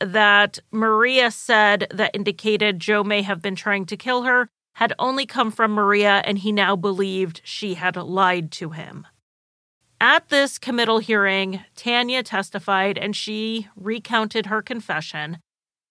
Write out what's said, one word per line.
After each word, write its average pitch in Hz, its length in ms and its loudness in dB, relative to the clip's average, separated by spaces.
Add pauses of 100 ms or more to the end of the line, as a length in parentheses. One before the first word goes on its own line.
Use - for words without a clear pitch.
that 208 580 4 (120)
Maria 226 600 2
said 208 600 4
that - 240 -2
indicated 202 680 0
Joe 208 240 0
may 208 180 0
have 196 180 -4
been 190 160 -6
trying 196 300 -2
to 208 100 -8
kill 247 260 -2
her 247 260 2 (260)
had 233 240 0
only 262 280 -2
come 240 240 -2
from 214 220 0
Maria, 202 520 4
and 196 140 -2
he 208 140 -2
now 202 220 2
believed 190 680 -2
she 196 300 -8
had 175 220 -2
lied 180 560 0
to 160 180 -10
him. - 360 -16 (920)
At 277 300 4
this 277 280 2
committal 233 400 0
hearing, 196 640 0 (140)
Tanya 240 460 -2
testified, 196 720 -2
and 208 180 -4
she 214 640 -6
recounted 220 680 -4
her 214 160 -4
confession. 165 760 -8 (520)